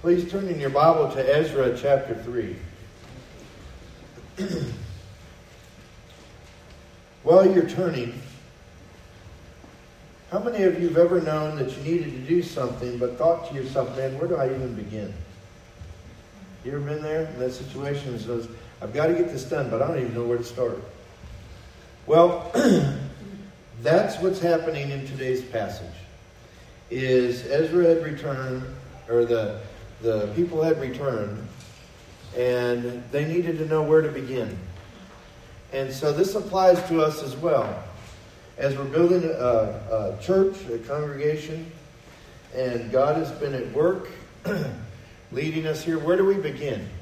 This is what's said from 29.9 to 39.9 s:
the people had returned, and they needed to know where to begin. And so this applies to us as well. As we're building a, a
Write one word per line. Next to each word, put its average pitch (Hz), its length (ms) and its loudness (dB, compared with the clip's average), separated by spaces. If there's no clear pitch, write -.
the 107 340 0
people 165 260 0
had 160 180 2
returned, 120 680 -4
and 123 760 0
they 147 140 0
needed 165 340 0
to 156 60 -2
know 156 180 2
where 156 180 6
to 151 80 -2
begin. 123 480 -6
And 135 200 -4
so 151 180 0
this 190 240 2
applies 185 540 6
to 165 120 4
us 151 220 2
as 131 120 -8
well. 127 480 0
As 139 200 -2
we're 139 80 -6
building 170 380 4
a, 165 60 -2
a 110 920 0